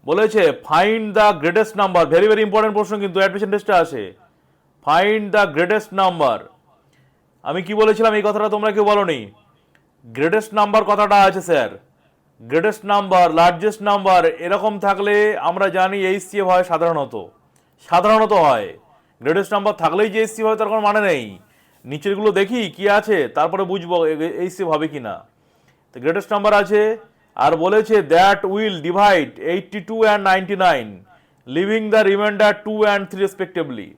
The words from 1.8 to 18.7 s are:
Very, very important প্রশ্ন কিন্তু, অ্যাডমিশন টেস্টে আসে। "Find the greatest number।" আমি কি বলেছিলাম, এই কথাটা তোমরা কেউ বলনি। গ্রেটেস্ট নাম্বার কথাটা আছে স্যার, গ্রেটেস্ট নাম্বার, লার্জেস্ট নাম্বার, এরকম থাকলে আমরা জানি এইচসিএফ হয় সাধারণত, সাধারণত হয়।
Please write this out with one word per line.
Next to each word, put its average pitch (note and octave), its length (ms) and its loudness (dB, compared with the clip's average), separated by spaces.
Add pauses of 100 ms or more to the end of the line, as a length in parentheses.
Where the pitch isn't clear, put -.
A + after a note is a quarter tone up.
Very, F3 160 4
very G#3+ 160 4
important G#3+ 300 0
প্রশ্ন G#3 280 -4
কিন্তু, F#3+ 180 -4
অ্যাডমিশন G3 320 -2
টেস্টে G#3 220 -2
আসে। B2 420 0 (720)
"Find G3+ 440 0
the F#3+ 240 0
greatest F#3+ 420 -2
number।" E3 420 0 (1040)
আমি E3+ 200 -6
কি F#3+ 120 -8
বলেছিলাম, A3 400 2
এই G#3 80 0
কথাটা G#3 260 -2
তোমরা G#3 240 -2
কেউ G#3 120 0
বলনি। E3+ 480 -2 (720)
গ্রেটেস্ট E3 500 -4
নাম্বার G#3 300 2
কথাটা G3+ 320 2
আছে F#3+ 240 4
স্যার, C3+ 400 -2 (600)
গ্রেটেস্ট E3 440 -2
নাম্বার, F#3+ 500 2
লার্জেস্ট F3 480 2
নাম্বার, G3 440 2
এরকম G3 520 -2
থাকলে G3+ 600 0
আমরা F3+ 300 -2
জানি F#3 380 -2
এইচসিএফ G3 400 -4
হয় F#3 180 4
সাধারণত, D#3 640 -4 (640)
সাধারণত G#3+ 420 4
হয়। C3 460 2 (440)